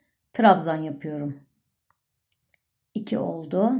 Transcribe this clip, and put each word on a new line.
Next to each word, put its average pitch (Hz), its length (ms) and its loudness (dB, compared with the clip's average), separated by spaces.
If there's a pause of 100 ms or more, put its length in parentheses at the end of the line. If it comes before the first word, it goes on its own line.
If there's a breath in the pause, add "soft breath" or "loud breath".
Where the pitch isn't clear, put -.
(340 loud breath)
trabzan 160 500 4
yapıyorum. 147 560 -8 (1500)
İki - 240 -6
oldu. 175 640 -2